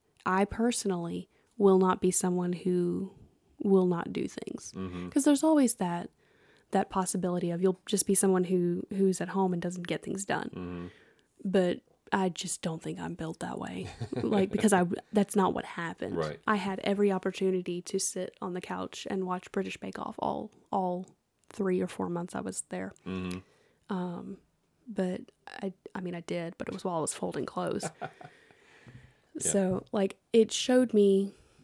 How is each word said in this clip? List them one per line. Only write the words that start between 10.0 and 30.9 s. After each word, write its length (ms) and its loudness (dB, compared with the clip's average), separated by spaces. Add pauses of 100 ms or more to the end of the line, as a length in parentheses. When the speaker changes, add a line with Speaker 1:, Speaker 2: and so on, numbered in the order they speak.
Speaker 1:
things 240 -6
done. 280 -4
Speaker 2:
Mm-hmm. 320 -8 (560)
Speaker 1:
But 380 2 (320)
I 180 2
just 320 -8
don't 200 -6
think 160 -8
I'm 160 -8
built 260 -8
that 180 -8
way. 280 -8 (160)
Speaker 2:
<laughs> 200 -6
Speaker 1:
Like, 280 2
because 220 4
I, 120 6 (280)
that's 240 2
not 180 4
what 100 -6
happened. 520 -8
Speaker 2:
Right. 300 -4
Speaker 1:
I 100 2
had 280 -4
every 280 4
opportunity 720 -2
to 180 -4
sit 420 -6
on 120 -4
the 80 -6
couch 480 -8
and 160 -2
watch 260 -6
British 240 -4
Bake 220 -12
Off 200 -8
all, 320 -4 (220)
all 340 -2 (440)
three 320 0
or 40 -2
four 220 -6
months 260 -6
I 60 -4
was 300 -8
there. 220 -8 (140)
Speaker 2:
Mm-hmm. 320 -6 (560)
Speaker 1:
Um, 440 -6 (540)
but 280 -2 (420)
I, 100 -6 (220)
I 60 -8
mean, 160 -6
I 60 -10
did, 360 -6
but 80 -8
it 80 -8
was 100 -12
while 140 -2
I 20 0
was 140 -2
folding 320 -4
clothes. 480 -4
Speaker 2:
<laughs> 60 -16 (1300)
Yeah. 180 -4
Speaker 1:
So, 400 2
like, 240 0 (160)
it 200 6
showed 400 2